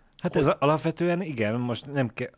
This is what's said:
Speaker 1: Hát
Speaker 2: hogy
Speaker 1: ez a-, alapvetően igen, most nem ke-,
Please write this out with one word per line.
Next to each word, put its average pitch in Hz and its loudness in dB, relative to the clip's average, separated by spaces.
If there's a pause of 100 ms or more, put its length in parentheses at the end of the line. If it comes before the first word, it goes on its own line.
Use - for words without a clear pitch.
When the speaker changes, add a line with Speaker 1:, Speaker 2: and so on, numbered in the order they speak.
(220)
Speaker 1:
Hát 175 -2
Speaker 2:
hogy 170 2
Speaker 1:
ez 139 4
a-, 160 2
alapvetően 165 2
igen, 117 -2
most 120 -4
nem 135 0
ke-, - -8